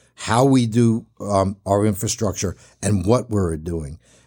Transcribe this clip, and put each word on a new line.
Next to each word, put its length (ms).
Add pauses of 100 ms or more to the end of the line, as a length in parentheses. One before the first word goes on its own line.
(140)
how 300
we 220
do, 400 (140)
um, 440
our 220
infrastructure 680 (260)
and 240
what 240
we're 260
doing. 440 (260)